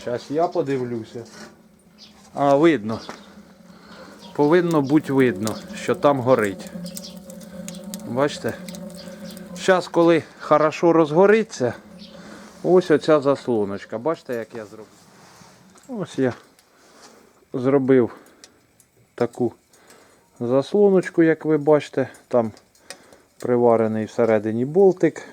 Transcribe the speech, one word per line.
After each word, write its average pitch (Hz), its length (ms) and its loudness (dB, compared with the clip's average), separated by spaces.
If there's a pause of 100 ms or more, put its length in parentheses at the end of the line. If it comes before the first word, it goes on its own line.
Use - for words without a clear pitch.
Щас 120 300 -10
я 160 160 0
подивлюся. 123 760 -6 (1080)
А, 139 220 2
видно. 123 440 2 (1400)
Повинно 165 460 2
бути 143 320 0
видно, 110 420 0 (200)
що - 200 -4
там 143 240 2
горить. 113 520 0 (1400)
Бачите? 123 460 -4 (1040)
Щас, 185 300 2
коли 170 360 2 (160)
хорошо 156 540 2
розгориться, 165 800 2 (920)
ось 175 280 4
оця 151 280 4
заслоночка. 113 800 -2
Бачите, 135 380 -6
як 113 200 -10
я 110 100 -12
зробив? 104 220 -20 (1000)
Ось 208 320 -8
я 127 140 0 (1200)
зробив 131 640 2 (1000)
таку 120 380 -4 (840)
заслоночку, 170 840 2
як 160 220 0
ви 156 120 0
бачите. 143 520 0 (180)
Там 113 240 0 (880)
приварений 113 640 2
всередині 110 600 0
болтик. 175 560 2 (120)